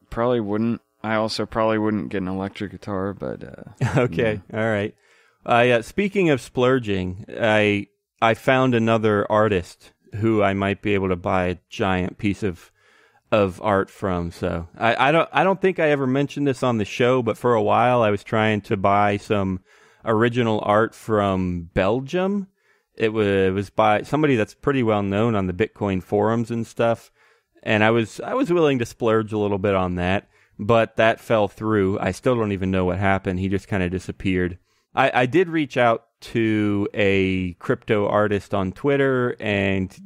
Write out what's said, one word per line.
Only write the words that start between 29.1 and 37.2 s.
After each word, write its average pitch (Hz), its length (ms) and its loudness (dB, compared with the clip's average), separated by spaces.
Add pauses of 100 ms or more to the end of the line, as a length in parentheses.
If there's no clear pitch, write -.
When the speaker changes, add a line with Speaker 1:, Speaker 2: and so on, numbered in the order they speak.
Speaker 2:
a 110 60 -2
little 101 200 0
bit 101 160 0
on 92 220 -2
that, 90 320 -2 (300)
but 113 380 0
that 113 240 2
fell 107 280 0
through. 104 520 0
I 92 120 -2
still 127 240 -2
don't 107 160 -2
even 95 180 -2
know 92 140 0
what 90 140 -2
happened. 98 420 -2
He 95 80 -2
just 95 200 -4
kinda 92 220 -2
disappeared. 90 680 -4 (360)
I, 127 160 2 (120)
I 131 40 2
did 170 220 0
reach 160 280 -4
out 120 300 2 (140)
to 104 760 0
a 95 600 0